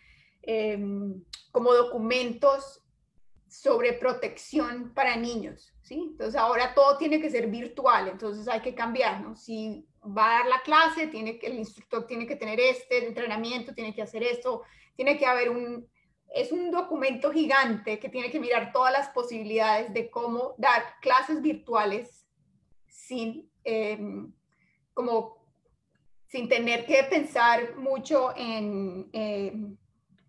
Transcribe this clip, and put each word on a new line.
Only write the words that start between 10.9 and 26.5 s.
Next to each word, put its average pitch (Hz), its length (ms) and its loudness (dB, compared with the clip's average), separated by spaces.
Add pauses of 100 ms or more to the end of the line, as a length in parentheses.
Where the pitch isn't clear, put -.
tiene 226 320 -8
que, - 80 -10
el 254 80 -6
instructor 226 500 -8
tiene 233 220 -8
que - 80 -6
tener 220 240 -4
este 247 480 2
entrenamiento, 233 640 -6
tiene 220 220 -10
que 226 60 -8
hacer 214 220 -8
esto, 240 400 -2 (320)
tiene 277 220 2
que 285 80 0
haber 247 240 2
un, 240 380 -6 (420)
es - 220 -2
un 349 200 -2
documento 302 600 0
gigante 262 680 2
que 202 100 -10
tiene 247 200 -6
que 285 100 -4
mirar 240 340 0
todas 254 180 4
las 277 180 0
posibilidades 220 840 0
de 233 160 -4
cómo 240 480 -4
dar 233 260 4 (180)
clases 262 400 2
virtuales 226 880 -2 (600)
sin, 240 640 -8 (140)
em, 214 680 -4 (640)
como, 233 440 -2 (920)
sin 240 220 -6
tener 233 360 0